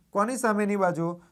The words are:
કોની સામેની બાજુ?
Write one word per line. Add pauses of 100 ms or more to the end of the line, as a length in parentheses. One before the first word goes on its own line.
(100)
કોની
સામેની
બાજુ?